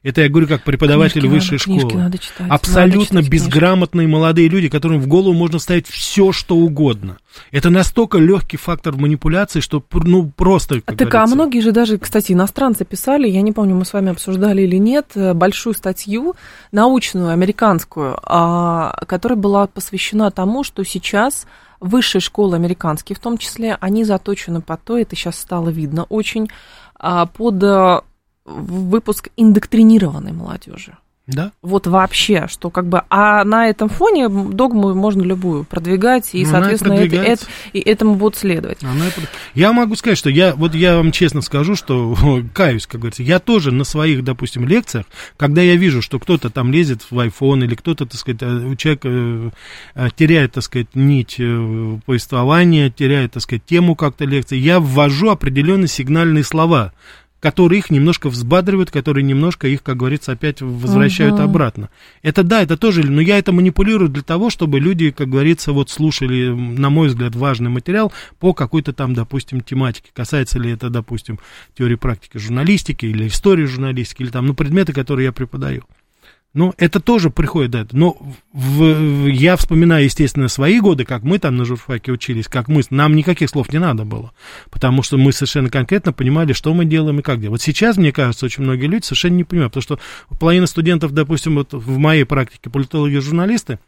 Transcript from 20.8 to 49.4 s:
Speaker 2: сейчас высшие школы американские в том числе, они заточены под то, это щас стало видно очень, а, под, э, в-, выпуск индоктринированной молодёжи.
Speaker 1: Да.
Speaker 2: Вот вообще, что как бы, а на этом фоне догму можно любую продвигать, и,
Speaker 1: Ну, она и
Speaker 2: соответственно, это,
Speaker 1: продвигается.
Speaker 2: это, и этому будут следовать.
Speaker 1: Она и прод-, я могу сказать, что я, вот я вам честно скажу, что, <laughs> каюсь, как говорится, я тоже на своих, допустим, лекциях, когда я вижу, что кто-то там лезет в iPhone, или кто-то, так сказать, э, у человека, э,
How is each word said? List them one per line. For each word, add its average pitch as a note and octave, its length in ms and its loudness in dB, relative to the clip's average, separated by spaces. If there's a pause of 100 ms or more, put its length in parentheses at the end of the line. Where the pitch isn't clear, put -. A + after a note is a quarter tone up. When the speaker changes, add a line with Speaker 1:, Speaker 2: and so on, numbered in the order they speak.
Speaker 2:
сейчас G#3 600 -4 (340)
высшие F#3+ 420 0
школы G3 320 -2
американские E3+ 640 -4
в - 40 -20
том A#3 160 -6
числе, A3+ 440 -6
они G#3 240 0
заточены G3+ 560 -4
под D#3+ 240 -10
то, A3+ 120 -4
это A3 200 -4
щас E3+ 200 -8
стало E3+ 340 -6
видно D#3 380 -4
очень, A3 400 -4 (500)
а, F3 280 -2
под, G3+ 380 -2
э, F#3+ 360 4 (500)
в-, F#3 400 -8
выпуск G#3+ 460 -2
индоктринированной G#3+ 960 4
молодёжи. - 640 -14 (300)
Speaker 1:
Да. D3+ 340 -6
Speaker 2:
Вот F#3 260 -2
вообще, F#3 640 2
что - 220 -10
как F3+ 180 -2
бы, F3+ 220 2
а G#3 340 4
на A3 240 2
этом G#3+ 220 0
фоне E4 400 2
догму G3 640 0
можно G3 260 0
любую F3+ 440 -2
продвигать, F#3+ 720 0
и, D3+ 80 -2
Speaker 1:
Ну, D3+ 60 0
она D#3 100 2
и - 20 4 (180)
Speaker 2:
соответственно, G3+ 160 0
это, G3+ 80 4
Speaker 1:
продвигается. F#3 420 2
Speaker 2:
это, - 320 -14
и G3 40 -2
этому G#3+ 340 2
будут G#3 240 0
следовать. F3 440 -4
Speaker 1:
Она C#3+ 260 -2
и - 20 -2
прод-, D#3+ 180 -10 (260)
я G3 200 4
могу A#3 220 2
сказать, G#3+ 200 0
что C#3+ 140 -2
я, E3 240 4
вот D#3+ 200 -2
я E3+ 220 4
вам D#3+ 160 4
честно D3+ 300 0
скажу, D#3+ 340 -2
что, A#2+ 400 -2 (300)
<laughs> - 80 -14
каюсь, C3 320 0
как A#2 160 -12
говорится, A#2 200 -8
я E3 160 2
тоже F3+ 320 0
на C3 140 0
своих, D3+ 400 0
допустим, B2 420 -6
лекциях, D#3+ 380 -2 (320)
когда D3 240 2
я F3 160 6
вижу, E3 240 2
что B2 180 -6
кто-то D#3 300 -2
там B2+ 240 -2
лезет C#3+ 380 0
в B2 80 -4
iPhone, C3 460 0
или A#2+ 100 -2
кто-то, D#3 320 -4
так - 120 -16
сказать, A#2 240 -8
э, B2 220 -4
у C3 120 -6
человека, C#3 340 -2
э, A#2+ 400 -4 (460)